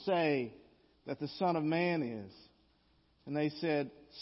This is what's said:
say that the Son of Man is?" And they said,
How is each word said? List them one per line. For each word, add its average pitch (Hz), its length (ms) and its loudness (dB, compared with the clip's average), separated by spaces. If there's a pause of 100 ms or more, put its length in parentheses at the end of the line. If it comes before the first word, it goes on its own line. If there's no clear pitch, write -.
say 147 500 2 (520)
that 139 120 -6
the 143 100 -6 (100)
Son 175 180 2
of 151 80 0
Man 170 380 2
is?" 110 300 -6 (960)
And 139 80 -4
they 151 140 2
said, 147 420 -2 (320)